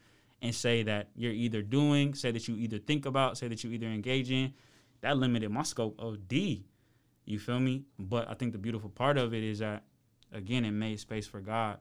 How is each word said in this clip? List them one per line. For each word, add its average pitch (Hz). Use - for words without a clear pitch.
and 117
say 117
that 104
you're 117
either 110
doing, 143
say 123
that 117
you 113
either 110
think 143
about, 131
say 123
that 113
you 117
either 113
engage 123
in? 131
That 135
limited 117
my 127
scope 113
O 110
D. 110
You 104
feel 123
me? 131
But 104
I 110
think 120
the 110
beautiful 110
part 139
of 120
it 110
is 107
that, 104
again, 110
it 107
made 107
space 107
for 101
God, 107